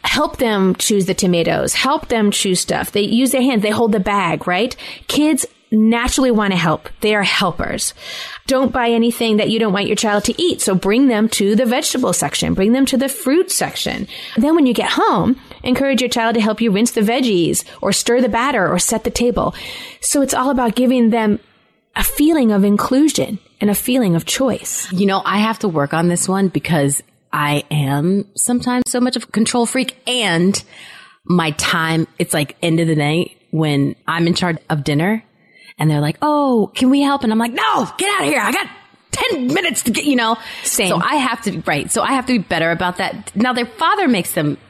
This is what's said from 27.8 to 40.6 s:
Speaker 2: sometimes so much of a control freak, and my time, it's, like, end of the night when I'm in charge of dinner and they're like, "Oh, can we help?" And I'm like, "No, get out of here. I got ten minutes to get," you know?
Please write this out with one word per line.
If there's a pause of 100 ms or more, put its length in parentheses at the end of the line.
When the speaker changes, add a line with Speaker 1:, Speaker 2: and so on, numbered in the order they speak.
Speaker 2:
sometimes
so
much
of
a
control
freak, (100)
and (600)
my
time, (120)
it's,
like,
end
of
the
night (140)
when (100)
I'm
in
charge (120)
of
dinner (560)
and
they're
like,
"Oh,
can
we
help?"
And
I'm
like,
"No, (100)
get
out
of
here.
I
got (440)
ten
minutes
to
get,"
you
know? (280)